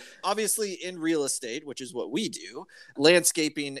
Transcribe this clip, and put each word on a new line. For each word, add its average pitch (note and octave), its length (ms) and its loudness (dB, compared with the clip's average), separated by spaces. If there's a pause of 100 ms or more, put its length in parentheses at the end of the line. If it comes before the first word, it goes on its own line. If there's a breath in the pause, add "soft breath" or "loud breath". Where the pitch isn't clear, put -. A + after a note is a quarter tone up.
(240 loud breath)
Obviously, G#3 500 0
in F3 260 -8
real D#3+ 240 2
estate, C3+ 420 -4
which C3+ 160 -12
is B2+ 140 -12
what G#2+ 160 -4
we F#3 180 -2
do, A2 360 -12 (320 loud breath)
landscaping D3+ 840 4